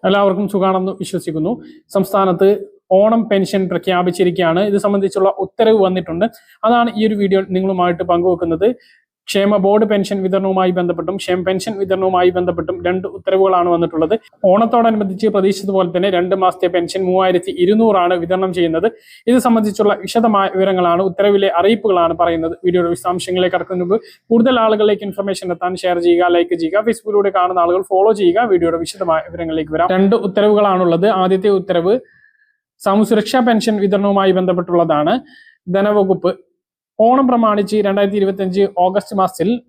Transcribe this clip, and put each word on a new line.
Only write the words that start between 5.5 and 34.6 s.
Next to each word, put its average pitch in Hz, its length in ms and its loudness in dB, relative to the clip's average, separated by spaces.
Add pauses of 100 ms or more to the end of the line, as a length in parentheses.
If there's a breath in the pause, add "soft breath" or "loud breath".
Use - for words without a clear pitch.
വന്നിട്ടുണ്ട്. 180 400 -2 (380 soft breath)
അതാണ് 233 340 2
ഈ 214 100 0
ഒരു 208 140 0
വീഡിയോ 196 280 2
നിങ്ങളുമായിട്ട് 185 540 0
പങ്കുവെക്കുന്നത്. 175 640 0 (600 soft breath)
ക്ഷേമ 202 360 0
ബോർഡ് 208 260 2
പെൻഷൻ 196 340 -2
വിതരണവുമായി 190 540 0
ബന്ധപ്പെട്ടും 175 440 -4
ക്ഷേമ 180 260 -2
പെൻഷൻ 190 320 -4
വിതരണവുമായി 185 580 0
ബന്ധപ്പെട്ടും 175 480 -4
രണ്ട് 185 220 -2
ഉത്തരവുകളാണ് 190 640 0
വന്നിട്ടുള്ളത്. 165 460 0 (300 soft breath)
ഓണത്തോടനുബന്ധിച്ച് 220 800 2
പ്രതീക്ഷിച്ചതുപോലെ 196 720 0
തന്നെ 196 120 0
രണ്ട് 180 260 0
മാസത്തെ 185 320 0
പെൻഷൻ 175 420 -2
മൂവായിരത്തി 185 420 0 (120)
ഇരുന്നൂറാണ് 196 600 2
വിതരണം 185 300 -2
ചെയ്യുന്നത്. 170 340 0 (400 loud breath)
ഇത് 247 100 4
സംബന്ധിച്ചുള്ള 214 640 0
വിശദമായ 202 540 0
വിവരങ്ങളാണ്, 185 540 2
ഉത്തരവിലെ 196 500 2
അറിയിപ്പുകളാണ് 185 600 2
പറയുന്നത്. 165 340 -2 (100)
വീഡിയോയുടെ 175 300 0
വിശദാംശങ്ങളിലേക്ക് 180 640 -2
കടക്കുന്നതിന് 180 340 -4
മുമ്പ് 220 160 -2 (220 loud breath)
കൂടുതൽ 233 300 2
ആളുകളിലേക്ക് 214 500 0
ഇൻഫർമേഷൻ 190 480 -6
എത്താൻ 180 260 -6
ഷെയർ 180 160 0
ചെയ്യുക, 175 380 2
ലൈക്ക് 175 180 0
ചെയ്യുക, 165 320 -2
Facebook-ിലൂടെ 208 500 -2
കാണുന്ന 180 280 0
ആളുകൾ 180 180 0 (100)
ഫോളോ 202 200 4
ചെയ്യുക. 208 380 2
വീഡിയോയുടെ 170 340 0
വിശദമായ 160 440 -2
വിവരങ്ങളിലേക്ക് 160 480 -6
വരാം. 180 200 0
രണ്ട് 196 200 2 (120)
ഉത്തരവുകളാണുള്ളത്. 196 800 2 (120)
ആദ്യത്തെ 190 300 0 (100)
ഉത്തരവ് 180 340 0 (840 soft breath)
സാമൂഹ്യ 208 280 0
സുരക്ഷാ 214 300 0
പെൻഷൻ 226 360 0 (100)
വിതരണവുമായി 196 460 2
ബന്ധപ്പെട്ടുള്ളതാണ്. 175 840 0 (540 loud breath)